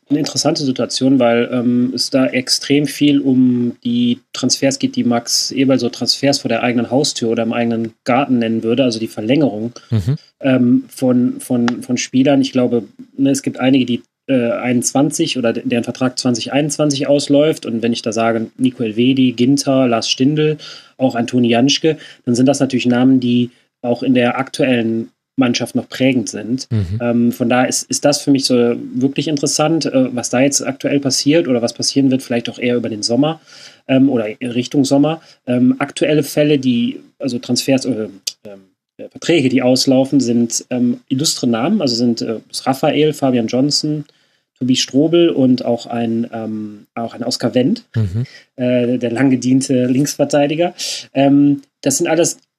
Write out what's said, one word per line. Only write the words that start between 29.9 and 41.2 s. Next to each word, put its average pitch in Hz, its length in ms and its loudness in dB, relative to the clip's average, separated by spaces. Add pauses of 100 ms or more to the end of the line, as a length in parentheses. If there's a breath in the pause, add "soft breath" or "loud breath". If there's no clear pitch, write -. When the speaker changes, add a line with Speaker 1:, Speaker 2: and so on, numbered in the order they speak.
Speaker 1:
was 120 160 -6
da 127 120 0
jetzt 139 220 0
aktuell 139 360 -2
passiert 143 480 0
oder 120 140 0
was 117 120 -2
passieren 135 380 0
wird, 131 100 0
vielleicht 120 280 -4
auch - 100 -14
eher 123 160 0
über 113 140 -4
den 107 120 -8
Sommer, 139 380 0 (480 loud breath)
ähm, 135 220 4
oder 117 160 0 (160)
Richtung 123 420 -2
Sommer. 143 380 2 (260 soft breath)
Ähm, 127 320 2
aktuelle 151 440 0
Fälle, 151 360 0
die, 120 400 0 (180)
also 120 220 -6
Transfers, 127 460 -2
äh, 120 40 -2
ähm, 110 200 -4 (880)
äh, - 120 -14
Verträge, 151 400 0
die 127 140 2
auslaufen, 131 560 2
sind, 117 500 0
ähm, 123 380 0
illustre 135 400 -2